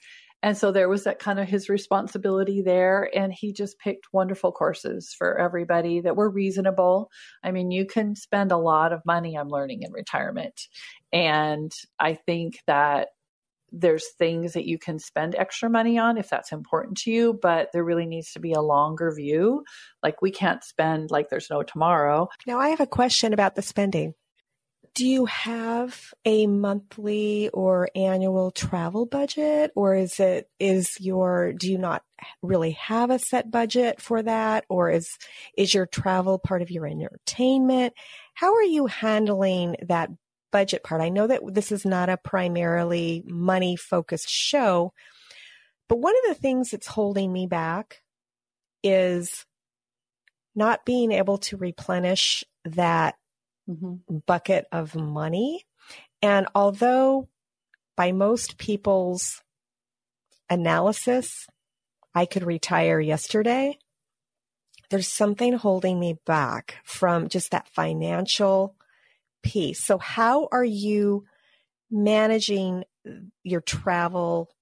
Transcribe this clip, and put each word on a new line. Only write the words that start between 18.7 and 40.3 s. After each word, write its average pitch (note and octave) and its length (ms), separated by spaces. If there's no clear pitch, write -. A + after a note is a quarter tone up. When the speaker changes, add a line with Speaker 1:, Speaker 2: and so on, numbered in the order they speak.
Speaker 1:
view. D#3+ 520
Like, D#3 200
we F#3+ 80
can't F#3+ 320
spend D#3 480
like D3 200
there's - 200
no D3 120
tomorrow. D#3 680
Speaker 2:
Now, B3 140
I C#4+ 80
have D#4 120
a C4+ 60
question A#3+ 460
about G3+ 240
the G3+ 60
spending. F3 520
Do B3+ 120
you C4 200
have A#3 880
a G#3+ 220
monthly G#3 1040
or F#3 440
annual F#3+ 560
travel F3+ 540
budget, D4+ 720
or G3 200
is F#3+ 260
it, F#3 280
is F#3+ 400
your, F3+ 540
do F3+ 180
you F#3+ 60
not F3+ 260
really F3 320
have A#3 380
a B3+ 80
set A#3+ 320
budget A#3 500
for A3+ 220
that? A3 480
Or F3+ 180
is, E3 300
is G3 200
your F#3 100
travel F#3 540
part F#3 240
of F3 80
your D#3+ 160
entertainment? B3+ 1080
How F#4+ 220
are A4+ 80
you D4+ 240
handling G3 960
that E3+ 260